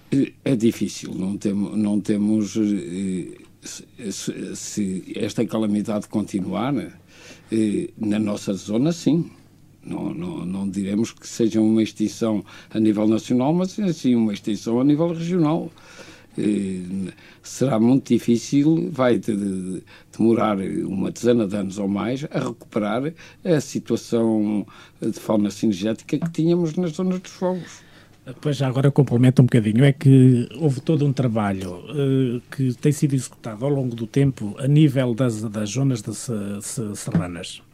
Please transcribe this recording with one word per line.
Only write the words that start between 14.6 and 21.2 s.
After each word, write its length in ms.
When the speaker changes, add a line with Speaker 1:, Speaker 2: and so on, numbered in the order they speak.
Speaker 1:
a 40
nível 300
regional. 580
Eh, 720
será 380
muito 340
difícil, 800
vai 260
de-, 180
de-, 480
demorar 420
uma 240
dezena 380